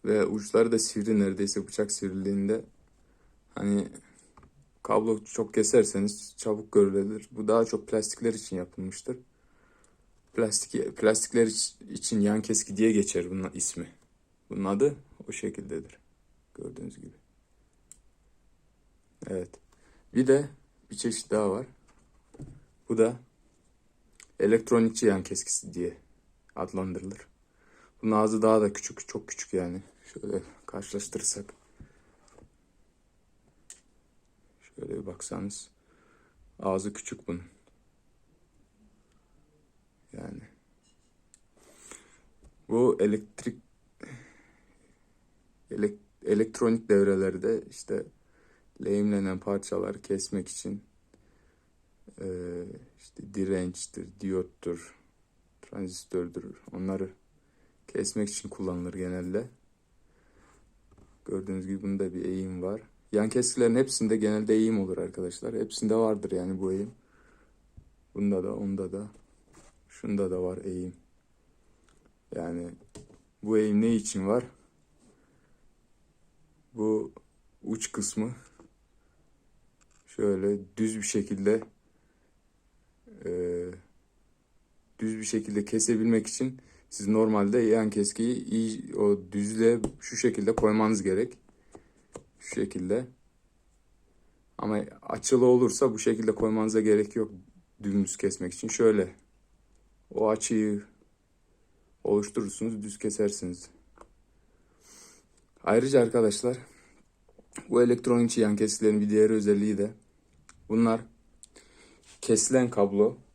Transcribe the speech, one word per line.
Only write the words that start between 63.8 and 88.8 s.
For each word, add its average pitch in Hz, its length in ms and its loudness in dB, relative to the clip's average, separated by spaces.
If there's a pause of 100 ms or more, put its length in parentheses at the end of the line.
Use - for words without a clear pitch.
genelde 107 380 2
eğim 110 240 4
olur 92 180 -4
arkadaşlar. 90 580 -8
Hepsinde 110 400 -2
vardır 107 360 0
yani 92 280 -4
bu 92 120 -2
eğim. 104 200 -4 (1200)
Bunda 101 280 2
da, 104 120 -4
onda 98 360 -4
da, 101 160 -8 (800)
şunda 101 420 -2
da 90 120 -2
var 92 140 -4
eğim. 90 360 -8 (1400)
Yani 85 340 -8 (760)
bu 107 140 2
eğim 107 240 4
ne 117 140 4
için 101 320 -4
var? 120 160 2 (2250)
Bu 107 400 -2 (500)
uç - 280 -6
kısmı 110 400 -4 (1700)
şöyle 101 540 0 (180)
düz 110 200 -2
bir 107 40 -6
şekilde, 101 640 0 (1600)
e, 87 60 -4 (1700)
düz 110 180 -4
bir 110 60 -10
şekilde 104 420 -2
kesebilmek 110 640 2
için 131 340 -6 (280)
siz 101 180 -8
normalde 107 500 4
yan 110 320 4
keskiyi 110 560 -2
iyi, 113 500 -4